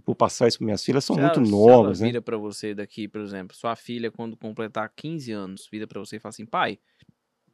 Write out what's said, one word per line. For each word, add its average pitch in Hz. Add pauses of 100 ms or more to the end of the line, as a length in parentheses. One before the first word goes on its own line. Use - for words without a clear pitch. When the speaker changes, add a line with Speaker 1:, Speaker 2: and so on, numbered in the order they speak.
Speaker 1:
vou 131
passar 117
isso 113
pra -
minhas 104
filhas, 135
são -
Speaker 2:
Se 156
Speaker 1:
muito 156
Speaker 2:
ela, 131
se 104
Speaker 1:
novas, 104
Speaker 2:
ela 110
Speaker 1:
né? 120
Speaker 2:
vira 120
pra 117
você 104
daqui, 104
por 107
exemplo, 98
sua 117
filha, 117
quando 113
completar 110
quinze 147
anos, 95
vira 107
pra 101
você 98
e 107
fala 104
assim, 107
"Pai, 117 (760)